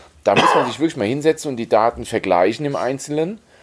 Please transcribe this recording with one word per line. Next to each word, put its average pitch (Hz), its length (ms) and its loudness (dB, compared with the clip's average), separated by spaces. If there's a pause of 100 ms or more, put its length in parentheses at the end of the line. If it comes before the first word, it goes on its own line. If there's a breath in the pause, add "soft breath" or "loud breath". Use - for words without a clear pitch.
(240 loud breath)
Da 101 120 4
muss - 180 4
man 143 140 2
sich 117 120 -8
wirklich 151 180 -2
mal 104 100 -2
hinsetzen 147 440 0
und 120 60 -8
die 113 120 -6
Daten 117 340 2
vergleichen 98 640 2
im 139 100 -4
Einzelnen. 147 640 -4 (240 soft breath)